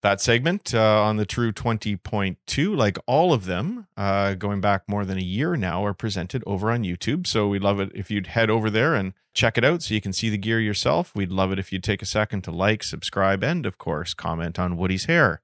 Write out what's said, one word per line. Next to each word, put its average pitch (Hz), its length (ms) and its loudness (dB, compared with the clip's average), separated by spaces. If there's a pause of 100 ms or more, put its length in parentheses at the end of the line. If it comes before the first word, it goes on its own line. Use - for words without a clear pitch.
That 101 180 4
segment, 131 540 0
uh, 107 260 6
on 107 160 2
the 107 80 0
True 117 260 0
twenty 107 460 -2
point 98 480 -2
two, 185 280 0
like 110 240 2 (100)
all 156 260 4
of 104 120 0
them, 156 420 -4 (100)
uh, 98 380 0
going 101 260 -2
back 101 260 2
more 101 160 -2
than 95 140 -4
a 92 40 -2
year 123 360 -2
now, 92 260 -2
are 101 100 -2
presented 95 520 -4
over 101 260 0
on 120 120 0
YouTube. 113 420 -2
So 104 240 2
we'd 98 140 0
love 101 160 2
it 98 140 -2
if - 180 -8
you'd 101 160 -2
head 113 220 2
over 110 200 2
there 123 240 2
and 95 200 -2 (200)
check - 240 2
it 117 80 2
out 165 160 2
so 107 140 -2
you 107 40 2
can 98 140 -6
see 113 160 -2
the 107 80 0
gear 110 240 0
yourself. 127 540 0
We'd 98 160 -2
love 95 200 0
it 95 80 -2
if - 140 -8
you'd 92 100 -6
take 101 180 -2
a 101 40 -10
second 104 380 -2
to 82 80 -8
like, 101 320 0
subscribe, 98 600 0
and, 156 220 -2
of 92 120 -6
course, 80 360 -6
comment 82 460 -4
on 90 180 0
Woody's 92 280 -2
hair. 156 380 2